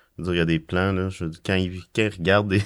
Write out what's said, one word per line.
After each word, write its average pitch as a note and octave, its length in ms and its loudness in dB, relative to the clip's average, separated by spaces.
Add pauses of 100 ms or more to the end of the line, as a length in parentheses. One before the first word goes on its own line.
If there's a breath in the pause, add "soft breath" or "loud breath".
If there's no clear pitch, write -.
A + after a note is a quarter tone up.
(160 soft breath)
je - 60 -10
veux - 40 -8
dire, F2+ 80 0
il F2 40 2
y - 40 2
a - 20 4
des E2 160 2
plans, F#2+ 320 0
là, F#2 160 -2
je F#2 160 -8
veux D#2+ 60 -4
dire, D#2+ 140 -16
quand F#2+ 120 0
ils, F#2 240 -2 (140)
quand A2 80 0
ils G#2+ 140 2
regardent G2 320 2
des, F#2+ 180 2